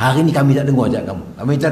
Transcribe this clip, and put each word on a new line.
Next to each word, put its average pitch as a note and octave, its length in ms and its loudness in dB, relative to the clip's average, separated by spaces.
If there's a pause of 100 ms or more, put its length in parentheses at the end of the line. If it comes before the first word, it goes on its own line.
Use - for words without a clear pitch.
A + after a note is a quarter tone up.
"Hari C3 240 2
ni D#3+ 80 2
kami C#3 240 2
tak C#3+ 100 0
dengar B2+ 220 2
ajak G#2+ 180 -4
kamu. F#2 180 -8 (140)
Kami B2 120 -4 (100)
tak D#3+ 120 0